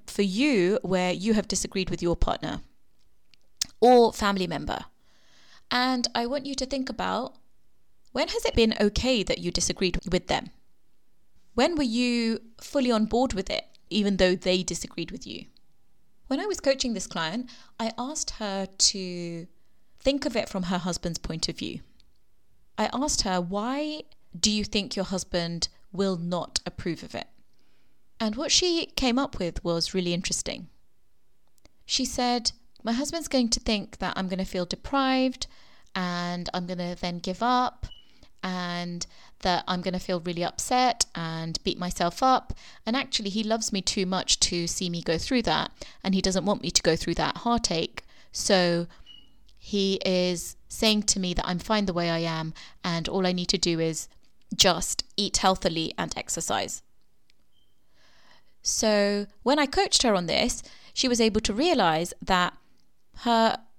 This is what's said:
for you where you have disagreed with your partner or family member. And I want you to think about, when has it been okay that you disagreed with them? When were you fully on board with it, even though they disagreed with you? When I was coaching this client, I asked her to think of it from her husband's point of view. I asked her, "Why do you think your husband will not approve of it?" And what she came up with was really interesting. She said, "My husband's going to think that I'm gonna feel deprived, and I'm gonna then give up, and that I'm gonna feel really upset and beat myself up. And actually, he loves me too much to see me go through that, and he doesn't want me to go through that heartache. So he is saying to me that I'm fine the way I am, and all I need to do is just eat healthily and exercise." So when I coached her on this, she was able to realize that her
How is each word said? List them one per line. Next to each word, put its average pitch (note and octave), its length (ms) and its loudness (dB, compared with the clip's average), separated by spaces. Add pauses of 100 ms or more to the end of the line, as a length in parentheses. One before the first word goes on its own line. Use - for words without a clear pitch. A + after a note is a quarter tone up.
for - 160 0
you G3+ 600 2
where F3+ 280 0
you F#3 240 0
have G#3 140 2
disagreed F#3 400 -4
with F3 140 -4
your E3+ 140 2
partner - 460 0 (1160)
or A#3+ 320 10
family G3 340 0
member. - 380 -4 (840)
And B3 440 0
I A#3 120 -2
want C4+ 180 -4
you C#4 120 -8
to C4 100 -4
think C4 240 -4
about, F#3+ 480 -4 (760)
when D4+ 160 0
has A4+ 160 -2
it - 100 0
been A3 240 6
okay G#3+ 440 2
that - 160 -2
you F3 120 -4
disagreed F3+ 480 0 (140)
with F3+ 140 2
them? - 240 -2 (1040)
When D#4 220 2
were D4 60 2
you A#3 600 0 (180)
fully B3+ 300 0
on G#3+ 160 4
board B3 260 2
with G3 160 -4
it, - 160 -4 (240)
even G3+ 300 2
though F#3 180 6
they F#3 260 2
disagreed E3+ 480 -6
with A#3+ 160 -12
you? - 200 -12 (800)
When C4+ 120 0
I F#4 60 -4
was G4+ 160 -4
coaching C4+ 320 2
this F#3+ 140 -6
client, F#3 420 -4 (320)
I A3+ 160 -2
asked C4+ 360 -6
her G3 340 -4
to F3 800 -4 (520)
think C#4 280 0
of C4+ 100 -4
it - 140 -2
from F#3+ 140 -4
her F3+ 120 0
husband's F3 420 -4
point - 300 -6
of E3 80 -8
view. - 240 -8 (960)
I G#3+ 160 0
asked C#4 300 0
her, F#3 180 0
"Why C4 640 -4 (360)
do G#3+ 120 2
you G#3 140 0
think G#3 300 -2
your F#3+ 120 -2
husband E3+ 640 -4 (220)
will F#3+ 280 0
not E3+ 480 -4
approve E3+ 360 -6
of - 120 -12
it?" - 140 -8 (920)
And G#3+ 160 -2
what D4 160 -2
she E4+ 420 2
came B3 240 2
up - 200 -2
with F3 260 -6
was E3+ 300 -2
really F3 180 0
interesting. - 560 -4 (1160)
She - 180 -2
said, B3 480 0 (300)
"My A3 100 0
husband's D4+ 340 -2
going B3 220 2
to A3+ 120 0
think - 380 -2
that - 180 -4
I'm F#3 120 -2
gonna F#3 160 -2
feel F3+ 220 -2
deprived, C4 800 0 (480)
and F3 600 -2
I'm F3 120 -2
gonna F3 280 -4
then F3 240 -4
give F#3 240 -4
up, B3 440 2 (580)
and F3 600 -4 (340)
that F3+ 260 0
I'm F3+ 160 -2
gonna F#3 180 -2
feel F3+ 200 -2
really E3+ 240 -4
upset - 680 2
and E3 500 -6
beat - 140 -2
myself F3 440 -2
up. C4 300 4 (340)
And A3+ 100 0
actually, C4 340 -2
he G#3+ 120 0
loves A3 300 0
me F#3+ 100 0
too F#3+ 240 0
much F#3 340 0
to E3+ 280 2
see F3+ 200 -4
me E3+ 140 -6
go E3 160 0
through A#3+ 240 2
that, D#3 300 0 (320)
and F#3+ 100 2
he F#3+ 60 4
doesn't F#3 240 0
want G3+ 180 0
me C#3 80 -4
to - 120 2
go E3 140 4
through E3+ 180 -4
that D3+ 240 -2
heartache. A3+ 680 -2 (280)
So F3 540 2 (720)
he G3 480 0
is F3+ 500 0 (120)
saying G#3+ 360 2
to G3+ 160 0
me F3+ 140 -2
that - 120 0
I'm F3 140 -2
fine G#3 260 2
the F#3 60 0
way E3+ 180 0
I E3 80 0
am, D#3+ 360 -4 (300)
and E3+ 240 -2
all F#3 180 0
I F3+ 60 2
need F3+ 160 -2
to F#3+ 100 0
do E3+ 220 0
is D#3+ 280 -2 (460)
just - 500 2 (120)
eat G#3 220 -2
healthily F3 600 2
and E3+ 180 -6
exercise." - 640 -4 (1800)
So G3+ 680 2 (160)
when C#4 160 4
I C#4+ 80 4
coached - 360 2
her A3+ 120 4
on F3 120 0
this, D#3 360 0 (320)
she - 140 2
was A#3+ 120 4
able A3 220 4
to A3+ 100 0
realize G3 720 2
that F3+ 340 2 (600)
her A3+ 420 4 (180)